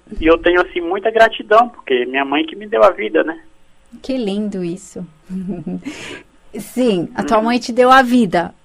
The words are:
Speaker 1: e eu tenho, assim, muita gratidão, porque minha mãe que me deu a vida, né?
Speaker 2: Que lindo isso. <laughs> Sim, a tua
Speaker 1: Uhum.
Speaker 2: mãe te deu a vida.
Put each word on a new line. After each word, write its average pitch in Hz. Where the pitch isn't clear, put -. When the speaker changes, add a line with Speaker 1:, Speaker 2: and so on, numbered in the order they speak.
Speaker 1:
e -
eu 165
tenho, 175
assim, 180
muita 190
gratidão, 226
porque 123
minha 135
mãe 147
que 160
me 208
deu 220
a 202
vida, 196
né? 160
Speaker 2:
Que 262
lindo 208
isso. 180
<laughs> 185
Sim, 214
a 208
tua 214
Speaker 1:
Uhum. 220
Speaker 2:
mãe 240
te 240
deu 247
a 262
vida. 208